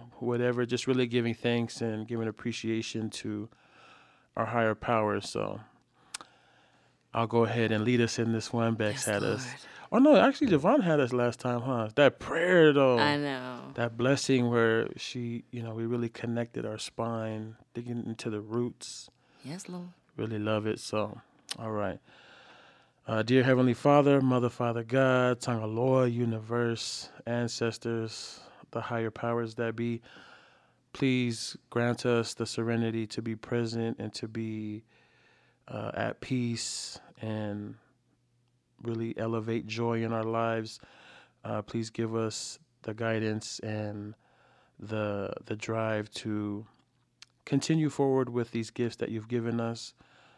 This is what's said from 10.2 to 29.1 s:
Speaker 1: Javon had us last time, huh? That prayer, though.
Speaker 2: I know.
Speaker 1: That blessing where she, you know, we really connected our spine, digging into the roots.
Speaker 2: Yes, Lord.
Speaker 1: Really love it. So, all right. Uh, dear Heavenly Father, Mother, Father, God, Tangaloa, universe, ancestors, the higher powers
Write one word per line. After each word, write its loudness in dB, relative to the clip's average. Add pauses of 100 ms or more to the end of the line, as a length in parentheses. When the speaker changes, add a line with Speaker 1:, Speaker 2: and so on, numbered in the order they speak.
Speaker 1:
Javon 4
had 4
us 2
last 2
time, -2
huh? -2
That 6
prayer, 6
though. 6
Speaker 2:
I 4
know. -6 (140)
Speaker 1:
That -4
blessing 2
where 4 (100)
she, -8
you -10
know, -8
we -4
really -2
connected -4
our -6
spine, -6 (180)
digging -6
into -8
the -4
roots. -6 (340)
Speaker 2:
Yes, -12
Lord. -12 (300)
Speaker 1:
Really -6
love 0
it. -2
So, -4 (380)
all -8
right. -2 (1120)
Uh, 0
dear 6
Heavenly 4
Father, 6
Mother, 4
Father, -2
God, 4
Tangaloa, 2
universe, -2 (160)
ancestors, -4 (300)
the -6
higher -4
powers -4